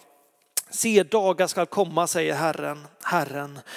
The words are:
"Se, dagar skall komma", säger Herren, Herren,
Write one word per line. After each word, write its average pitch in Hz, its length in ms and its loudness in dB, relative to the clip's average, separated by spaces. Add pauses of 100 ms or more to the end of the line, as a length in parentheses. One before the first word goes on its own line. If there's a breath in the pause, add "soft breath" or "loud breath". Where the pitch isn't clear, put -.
(720)
"Se, 214 320 4
dagar 185 440 2
skall 175 200 0
komma", 170 400 0
säger 160 280 0
Herren, 147 520 -4 (160)
Herren, 143 560 -4 (180 loud breath)